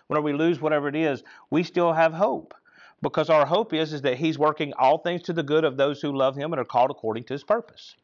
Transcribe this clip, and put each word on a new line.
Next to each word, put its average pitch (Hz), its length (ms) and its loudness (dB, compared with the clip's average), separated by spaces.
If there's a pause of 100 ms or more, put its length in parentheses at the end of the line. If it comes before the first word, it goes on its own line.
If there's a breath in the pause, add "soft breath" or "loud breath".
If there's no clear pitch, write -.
whenever 151 160 -2
we 147 80 0
lose 156 280 0
whatever 147 280 0
it 143 80 -4
is, 147 260 -2 (280 loud breath)
we 160 120 2
still 170 300 0
have 160 200 4
hope. 196 400 -2 (480 soft breath)
Because 151 300 0
our 151 160 6
hope 196 260 0
is, 156 200 -2
is 143 100 -6
that 127 160 0
he's 156 200 -2
working 151 380 0
all 135 220 4
things 175 240 -4
to 180 100 -6
the 165 100 -2
good 151 220 2
of 135 120 -2
those 139 240 0
who 143 140 -4
love 135 220 0
him 151 160 -6
and 143 80 -2
are 120 40 -4
called 127 260 2
according 113 340 -6
to 127 100 -8
his 147 100 -10
purpose. - 600 -6